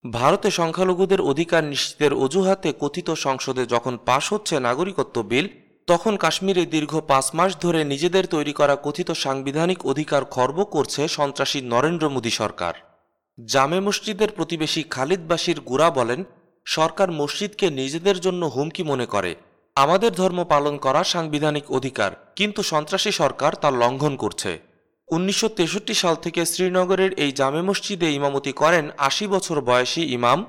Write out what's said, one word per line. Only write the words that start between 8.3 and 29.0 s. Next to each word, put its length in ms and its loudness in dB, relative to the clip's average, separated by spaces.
করা 240 4
কথিত 340 -4
সাংবিধানিক 760 -2
অধিকার 380 0
খর্ব 400 0
করছে 440 0
সন্ত্রাসী 520 -2
নরেন্দ্র 480 2
মোদী 220 -2
সরকার। 440 -4
জামে 360 2
মসজিদের 500 -2
প্রতিবেশী 520 -4
খালিদ 380 -2
বাশির 400 -2
গুরা 300 2
বলেন, 340 -2
"সরকার 480 0
মসজিদকে 580 -2
নিজেদের 500 -2
জন্য 260 0
হুমকি 360 -2
মনে 240 0
করে। 280 -2
আমাদের 380 4
ধর্ম 320 0
পালন 340 2
করা 260 2
সাংবিধানিক 680 -2
অধিকার, 640 -2
কিন্তু 260 -2
সন্ত্রাসী 480 -2
সরকার 440 0
তা 160 2
লঙ্ঘন 460 2
করছে।" 580 -6
উনিশশো 380 0
তেষট্টি 460 -2
সাল 200 2
থেকে 320 -2
শ্রীনগরের 680 2
এই 200 -2
জামে 300 0
মসজিদে 500 -2
ইমামতি 400 -2
করেন 460 2
আশি 280 0